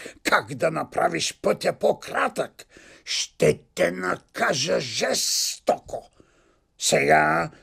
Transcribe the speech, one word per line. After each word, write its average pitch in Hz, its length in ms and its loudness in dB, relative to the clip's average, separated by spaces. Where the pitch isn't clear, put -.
как - 320 0
да 160 160 0
направиш 160 720 -2
пътя 190 380 0
по-кратък, - 880 -2
ще - 560 0
те 175 160 2
накажа 180 920 -2
жестоко. - 1300 -4
Сега 156 720 2